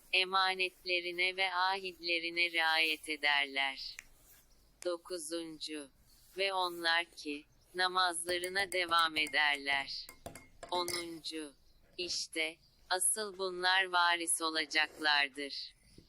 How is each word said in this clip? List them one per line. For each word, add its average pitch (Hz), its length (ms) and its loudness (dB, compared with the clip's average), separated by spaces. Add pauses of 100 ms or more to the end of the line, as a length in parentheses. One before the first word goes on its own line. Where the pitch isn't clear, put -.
(140)
emanetlerine 185 1200 0
ve 190 160 0
ahitlerine 170 960 0
riayet 160 580 2
ederler. 139 880 0 (920)
Dokuzuncu. 160 1000 -6 (500)
Ve 196 160 2
onlar 170 520 2
ki, 151 400 -10 (280)
namazlarına 180 1000 0
devam 165 460 2
ederler. 143 880 0 (680)
Onuncu. 170 840 -4 (440)
İşte, 165 600 -4 (320)
asıl 185 480 0
bunlar 185 480 2
varis 175 560 2
olacaklardır. 151 1120 0 (560)